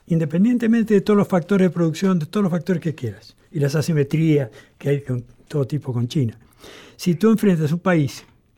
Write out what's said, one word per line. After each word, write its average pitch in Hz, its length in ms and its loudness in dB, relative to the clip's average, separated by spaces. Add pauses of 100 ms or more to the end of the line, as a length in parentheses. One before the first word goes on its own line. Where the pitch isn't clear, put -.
independientemente 214 880 0
de 196 60 6
todos 208 160 2
los 202 120 2
factores 185 380 2
de 175 40 0
producción, 170 480 0
de 151 80 -4
todos 208 180 -4
los 165 80 -2
factores 175 300 -2
que 160 120 -4
quieras, - 420 -12 (140)
y - 80 -8
las 139 160 0
asimetrías 151 760 0 (260)
que - 140 -8
hay 143 120 0
con 123 220 -6 (240)
todo 143 180 -2
tipo 135 260 -6
con 120 160 -2
China, 127 300 -2 (580)
si 180 180 0
tú 214 160 2
enfrentas 170 420 2
un 170 80 -2
país 160 440 -2 (340)